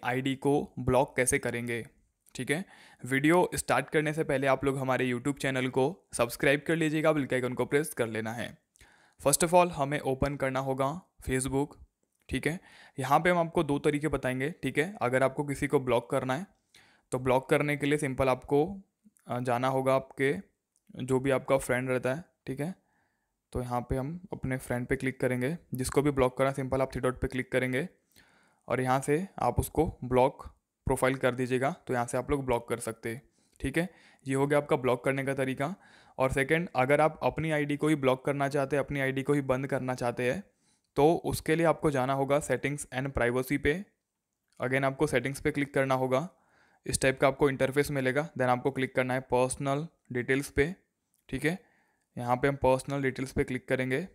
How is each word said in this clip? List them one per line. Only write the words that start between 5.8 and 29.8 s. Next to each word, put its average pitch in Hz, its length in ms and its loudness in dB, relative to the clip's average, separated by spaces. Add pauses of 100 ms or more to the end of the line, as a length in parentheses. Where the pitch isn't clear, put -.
सब्सक्राइब 139 540 2
कर 165 80 2
लीजिएगा, 156 380 2
बेल 139 120 0
के 131 100 -2
आइकन 123 180 -2
को 123 120 -2
प्रेस 151 280 0
कर 117 140 -2
लेना 110 260 -6
है। - 240 -8 (640)
First 143 220 2
of 165 100 0
all 175 180 6
हमें 143 280 -2
ओपन 139 360 -2
करना 131 240 -2
होगा 135 420 -4 (280)
Facebook। 131 460 0 (540)
ठीक 131 180 -4
है, 170 120 -4 (400)
यहाँ 135 200 4
पे 175 100 2
हम 180 80 4
आपको 165 260 0
दो 143 160 0
तरीके 147 280 0
बताएंगे। 135 460 -2 (100)
ठीक 135 140 -2
है, 185 240 -2
अगर 127 220 2
आपको 131 200 0
किसी 143 240 -4
को 143 120 4
ब्लॉक 120 300 0
करना 131 260 -2
है 190 100 -6 (680)
तो 131 80 -2
ब्लॉक 131 300 2
करने 147 280 2
के 143 80 -2
लिए 147 120 2
सिंपल 131 320 0
आपको, 147 540 0 (440)
अ, 123 120 -4
जाना 127 280 0
होगा 131 280 2
आपके 139 400 0 (680)
जो 127 160 2
भी 135 120 0
आपका 131 260 2
फ्रेंड 131 320 -2
रहता 127 240 0
है। 170 100 -8 (240)
ठीक 139 120 -8
है, 165 140 -4 (800)
तो 127 80 -4
यहाँ 123 200 -2
पे 131 140 -4
हम 147 240 -4 (140)
अपने 131 240 -4
फ्रेंड 123 300 -4
पे 139 80 0
क्लिक 131 240 -4
करेंगे, 127 380 0 (160)
जिसको 131 280 0
भी 147 100 4
ब्लॉक 127 260 2
करना 135 140 2
सिंपल 135 300 -2
आप 131 100 -2
थ्री 127 100 -6
डॉट 127 200 0
पे 135 60 -2
क्लिक 127 240 -4
करेंगे 127 360 0 (800)
और 127 140 0
यहाँ 127 180 2
से 151 280 0 (120)
आप 120 200 2
उसको 151 260 0 (180)